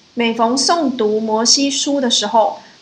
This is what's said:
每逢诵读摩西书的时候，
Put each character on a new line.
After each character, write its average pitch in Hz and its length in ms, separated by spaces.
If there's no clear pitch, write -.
每 233 200
逢 233 220
诵 311 400
读 214 240
摩 220 240
西 277 260
书 285 300
的 247 100
时 - 160
候， 208 340